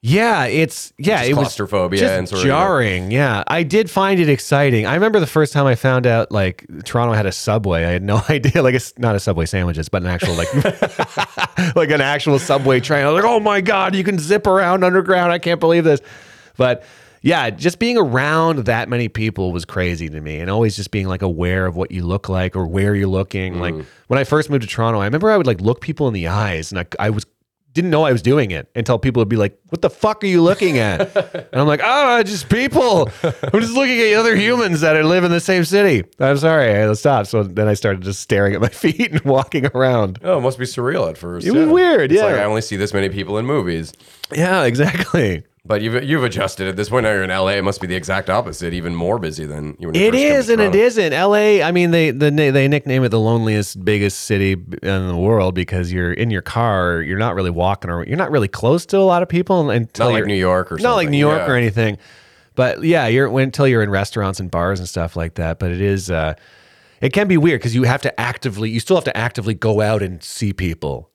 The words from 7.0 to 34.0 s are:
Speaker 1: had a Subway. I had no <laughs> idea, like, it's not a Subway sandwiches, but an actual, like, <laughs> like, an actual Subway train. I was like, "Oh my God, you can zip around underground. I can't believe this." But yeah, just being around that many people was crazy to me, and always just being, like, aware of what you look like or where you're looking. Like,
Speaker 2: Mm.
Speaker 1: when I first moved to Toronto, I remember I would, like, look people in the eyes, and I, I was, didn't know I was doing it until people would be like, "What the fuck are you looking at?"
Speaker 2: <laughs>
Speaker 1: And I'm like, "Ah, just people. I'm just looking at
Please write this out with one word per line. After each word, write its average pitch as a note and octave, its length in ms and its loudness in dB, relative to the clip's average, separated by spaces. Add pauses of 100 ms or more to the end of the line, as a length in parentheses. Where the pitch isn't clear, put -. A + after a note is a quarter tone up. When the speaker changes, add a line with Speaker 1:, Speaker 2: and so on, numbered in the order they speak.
Speaker 1:
had G#2+ 120 0
a F#2+ 60 -2
Subway. G2 540 -2
I F2 60 0
had F2+ 120 -2
no G#2 220 0
<laughs> - 40 -14
idea, D3 320 2
like, B2+ 140 4
it's - 240 -4
not A#2 160 0
a G2 60 0
Subway E2+ 240 -2
sandwiches, E2+ 420 -4
but F#2+ 140 -4
an F2 80 -4
actual, F2+ 240 -2
like, E2 200 -2
<laughs> - 1200 -4
like, D#3+ 140 2
an D3 120 2
actual C#3+ 380 0
Subway C3 420 2
train. C#3+ 240 0
I D3 40 4
was E3+ 140 2
like, A#3 80 4
"Oh A#3 80 4
my G#3 220 0
God, F#3+ 340 0
you F#3+ 80 0
can F#3+ 160 0
zip G3+ 280 0
around F#3 360 4
underground. F3+ 480 4
I F3 80 0
can't E3+ 220 0
believe E3 240 4
this." D3 160 4 (560)
But B2 260 0 (380)
yeah, C#3+ 280 2
just D3+ 300 -4
being A#3+ 180 2
around D3+ 680 2
that A#2 240 -2
many A#2+ 180 -2
people G2 460 -4
was E2+ 100 -4
crazy E2+ 460 -4
to D#2 100 -10
me, D2+ 200 -10
and F2 120 -6
always A2 240 0
just G2 160 -10
being, G2 160 -4
like, F#2 140 -4
aware F2+ 440 -2
of F2 120 -4
what F#2 140 -4
you F2+ 140 -6
look F2+ 220 -4
like F#2 300 -2
or F#2 100 -4
where G2 280 0
you're G2 120 0
looking. F#2 540 -4
Like, F2 120 -4
Speaker 2:
Mm. D#2 120 -10 (220)
Speaker 1:
when B2+ 120 0
I C3+ 60 0
first D3 240 0
moved C#3 140 -2
to G#2 40 -12
Toronto, A2+ 320 -2
I G2 60 -2
remember D#3+ 260 0
I G#3+ 60 4
would, E3 100 2
like, G2 140 -2
look A2+ 180 0
people D3+ 300 -4
in A2+ 40 -4
the F2 140 -4
eyes, F2+ 440 -4
and F#2+ 80 -6
I, F2 60 -6 (140)
I G#2+ 100 0
was, G#2+ 160 -4 (460)
didn't E3+ 180 -2
know D#3 140 2
I D3 80 2
was A#2 100 0
doing A#2+ 300 2
it D2+ 240 -8
until A#2+ 240 0
people B2 220 0
would G#2 80 0
be A#2 60 0
like, G2+ 220 0 (120)
"What E3+ 120 -6
the - 80 2
fuck G#3+ 340 -2
are G3+ 40 0
you F3+ 160 4
looking F3+ 340 2
at?" A2+ 380 0
Speaker 2:
<laughs> F#3+ 180 -2 (180)
Speaker 1:
And B2 80 -2
I'm C#3+ 60 2
like, D3 180 2
"Ah, A#3+ 380 2
just F#3 260 -4
people. A3+ 600 2 (140)
I'm D#3 380 0
just A#3 120 -4
looking B3+ 260 2
at A3 140 4